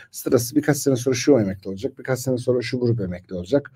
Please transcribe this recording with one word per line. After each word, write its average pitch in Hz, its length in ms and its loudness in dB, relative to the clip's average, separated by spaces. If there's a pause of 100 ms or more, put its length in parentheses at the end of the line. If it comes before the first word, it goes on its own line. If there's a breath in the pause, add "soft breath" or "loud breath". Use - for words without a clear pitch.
(120 loud breath)
sırası 123 440 0
birkaç 147 220 2
sene 135 180 2
sonra 123 200 0
şu 131 240 4
emekli 98 300 -2
olacak, 101 300 -8
birkaç 127 200 -4
sene 127 180 -2
sonra 123 240 0
şu 123 180 -4
grup 117 220 2
emekli 87 340 -8
olacak. 98 400 -2